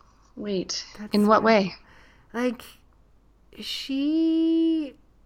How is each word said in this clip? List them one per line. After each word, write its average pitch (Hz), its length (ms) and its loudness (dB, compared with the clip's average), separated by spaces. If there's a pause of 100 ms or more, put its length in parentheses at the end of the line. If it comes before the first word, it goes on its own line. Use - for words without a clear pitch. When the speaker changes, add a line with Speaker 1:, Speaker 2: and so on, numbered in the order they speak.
(360)
Speaker 1:
Wait, 202 500 -6 (120)
Speaker 2:
That's 214 160 -8
Speaker 1:
in 208 140 4
what 214 160 4
Speaker 2:
what 220 80 4
I 226 80 6
Speaker 1:
way? 190 140 -2 (600)
Speaker 2:
Like, 240 300 -4 (960)
she, 320 1300 0 (320)